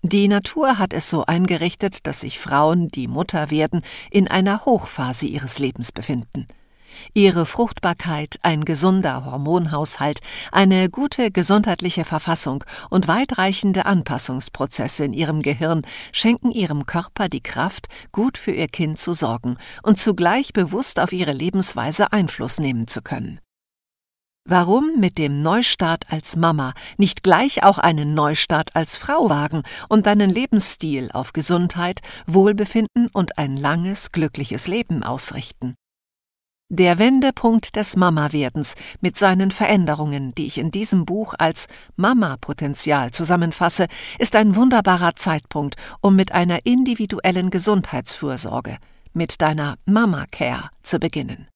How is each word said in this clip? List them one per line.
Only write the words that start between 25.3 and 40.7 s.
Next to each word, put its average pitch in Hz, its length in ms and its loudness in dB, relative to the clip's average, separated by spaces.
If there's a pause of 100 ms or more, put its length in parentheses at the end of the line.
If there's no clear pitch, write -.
Neustart 170 680 0
als 156 240 -4
Mama 156 380 0 (240)
nicht - 240 2
gleich 190 400 4
auch 196 160 6
einen 151 380 2
Neustart 156 600 0
als 165 220 -2
Frau 285 320 0
wagen 151 320 0 (280)
und 214 180 4
deinen 208 220 4
Lebensstil 175 840 0
auf 127 200 -6
Gesundheit, 175 680 0 (260)
Wohlbefinden 208 880 2
und - 240 -2
ein 139 200 -2
langes, 165 540 -2
glückliches 143 560 -4
Leben 180 360 -4
ausrichten? 127 720 -6 (960)
Der 175 280 4
Wendepunkt 247 760 4
des 208 200 -2
Mama-Werdens 151 800 0 (260)
mit 180 160 0
seinen 190 320 4
Veränderungen, 151 840 0
die 151 100 -4
ich - 140 -8
in 156 100 -2